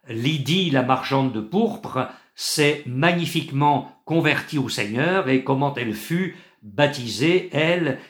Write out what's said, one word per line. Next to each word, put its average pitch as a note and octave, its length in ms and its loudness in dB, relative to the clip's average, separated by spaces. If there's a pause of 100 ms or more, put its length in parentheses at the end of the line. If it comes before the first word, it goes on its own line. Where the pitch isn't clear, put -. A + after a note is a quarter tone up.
Lydie, D3 600 0
la C3+ 120 4
marchande C3 500 2
de G#2+ 80 -4
pourpre, C3 680 -2 (280)
s'est D3 500 2
magnifiquement D3 1160 0
convertie D3+ 540 0
au A#2 100 0
Seigneur C3 600 0
et C3 160 2
comment C#3 320 0
elle A#2 180 -4
fut E3+ 420 -4 (260)
baptisée, B2+ 880 0
elle D#3 580 0